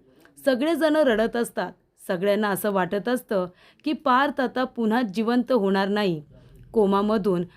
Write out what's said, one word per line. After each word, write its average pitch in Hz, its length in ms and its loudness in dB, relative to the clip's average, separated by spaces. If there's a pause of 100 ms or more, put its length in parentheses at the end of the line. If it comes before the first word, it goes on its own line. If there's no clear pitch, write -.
(460)
सगळेजण 302 500 2
रडत 233 400 2
असतात. 214 360 -4 (360)
सगळ्यांना 202 420 0
असं 202 220 -2
वाटत 190 380 -2
असतं 233 360 -2 (400)
की 311 80 -2
पार्थ 269 480 0
आता 254 220 -2
पुन्हा 233 380 -2
जिवंत 233 500 -2
होणार 196 360 2
नाही, 196 360 -2 (500)
कोमामधून 196 720 2 (100)